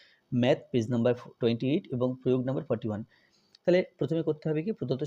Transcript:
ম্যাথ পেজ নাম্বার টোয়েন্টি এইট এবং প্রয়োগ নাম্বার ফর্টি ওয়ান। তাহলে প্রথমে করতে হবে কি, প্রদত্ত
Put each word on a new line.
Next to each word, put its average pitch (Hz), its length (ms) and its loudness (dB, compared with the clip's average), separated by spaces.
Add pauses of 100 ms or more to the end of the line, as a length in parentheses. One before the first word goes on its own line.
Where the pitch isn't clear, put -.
(420)
ম্যাথ 135 180 4 (120)
পেজ 117 220 2
নাম্বার 120 200 4 (280)
টোয়েন্টি 117 320 2
এইট - 100 0 (120)
এবং 123 120 0 (140)
প্রয়োগ 131 260 2
নাম্বার 147 220 -4
ফর্টি 147 200 -2
ওয়ান। 107 120 -4 (600)
তাহলে 180 160 4 (200)
প্রথমে 160 280 0
করতে 151 220 -2
হবে 156 160 0
কি, 220 140 -4
প্রদত্ত 135 280 -2